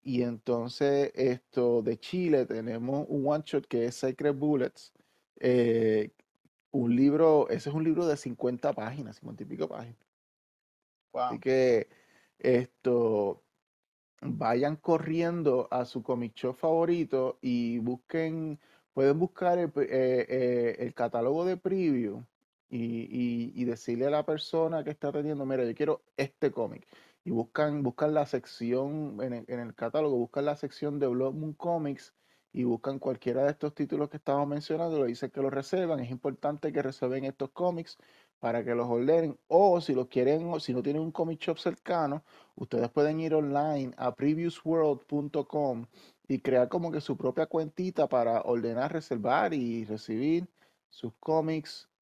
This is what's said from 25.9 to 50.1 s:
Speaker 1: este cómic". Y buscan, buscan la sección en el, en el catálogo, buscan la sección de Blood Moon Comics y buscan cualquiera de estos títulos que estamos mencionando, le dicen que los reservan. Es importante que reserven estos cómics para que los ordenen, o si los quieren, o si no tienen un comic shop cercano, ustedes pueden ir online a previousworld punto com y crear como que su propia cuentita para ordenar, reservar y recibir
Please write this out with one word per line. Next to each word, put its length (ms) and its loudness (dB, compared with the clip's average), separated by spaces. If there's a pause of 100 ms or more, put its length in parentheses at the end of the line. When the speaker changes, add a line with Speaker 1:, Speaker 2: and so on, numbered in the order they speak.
Speaker 1:
este 340 -2
cómic". 360 -6 (360)
Y 80 -6
buscan, 520 -2
buscan 300 0
la 120 2
sección 960 -4
en 120 -4
el, 140 -10
en 120 -8
el 160 -10
catálogo, 420 0
buscan 280 -2
la 120 0
sección 420 -6
de 80 2
Blood 260 0
Moon 200 -8
Comics 600 -4 (380)
y 120 -4
buscan 360 -2
cualquiera 440 -2
de 80 2
estos 240 -4
títulos 340 -2
que 80 -12
estamos 300 0
mencionando, 520 -2
le 80 2
dicen 220 -4
que 120 -6
los 120 0
reservan. 460 0
Es 100 -6
importante 640 -4
que 80 0
reserven 440 -2
estos 260 -6
cómics 460 -4 (420)
para 240 0
que 100 0
los 160 0
ordenen, 480 2 (100)
o 340 6
si 120 -2
los 140 0
quieren, 400 2
o 120 -2
si 140 -4
no 80 0
tienen 200 -2
un 100 -4
comic 300 -4
shop 180 -2
cercano, 640 -2 (320)
ustedes 340 -2
pueden 300 2
ir 160 0
online 640 0
a 180 -2
previousworld 840 0
punto 440 -2
com 400 -2 (420)
y 120 0
crear 300 4
como 220 -2
que 100 -4
su 160 -4
propia 300 -2
cuentita 600 -2
para 360 2
ordenar, 500 0
reservar 600 0
y 300 -2
recibir 640 -2 (420)